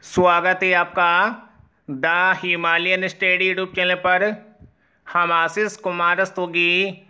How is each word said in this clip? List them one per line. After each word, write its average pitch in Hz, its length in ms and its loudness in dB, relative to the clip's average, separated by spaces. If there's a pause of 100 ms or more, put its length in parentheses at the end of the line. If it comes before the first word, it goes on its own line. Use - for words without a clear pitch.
स्वागत 180 600 2
है 185 100 2
आपका 175 360 2 (760)
द 147 240 -2 (260)
हिमालयन 175 720 0
स्टडी 185 400 0
YouTube 185 280 -4
चैनल 180 220 0
पर। 185 260 2 (840)
हम 175 240 0
आशीष 170 460 0
कुमार 175 400 -2
रस्तोगी। 180 920 -2